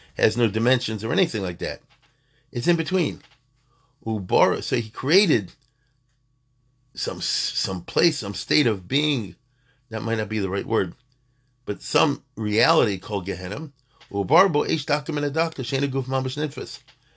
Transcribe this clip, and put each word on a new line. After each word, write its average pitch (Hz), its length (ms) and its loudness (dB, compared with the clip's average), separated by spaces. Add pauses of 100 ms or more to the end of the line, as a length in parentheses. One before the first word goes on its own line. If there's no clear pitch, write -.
(160)
has 107 220 2
no 120 100 4
dimensions 110 560 0
or 113 80 -4
anything 165 300 0
like 90 160 -4
that. 80 240 -6 (720)
It's 123 160 -4
in 170 80 6
between. 160 460 0 (840)
Ubara, 113 560 2
so - 140 -2
he 110 160 -2
created 147 640 2 (1400)
some, - 260 -8
some - 600 -4
place, - 380 0
some 101 160 -6
state 151 320 0
of 98 200 -2
being. 135 480 -2 (540)
That 110 140 -6
might 113 160 0
not 104 100 -4
be 110 80 -2
the 95 140 0
right 98 160 -4
word, 101 260 2 (720)
but 104 160 -6
some 151 420 2 (120)
reality 110 640 2
called 98 260 -4
Gehenna. 95 460 -6 (400)
Ubar 131 400 4
bo 147 100 2
eish 156 240 -2
daka 147 260 -2
min 147 120 -2
hadaka 147 420 -2
she'ena 139 220 0
guf 131 180 -2
mamash 131 320 -2
nitfas. - 420 -6 (380)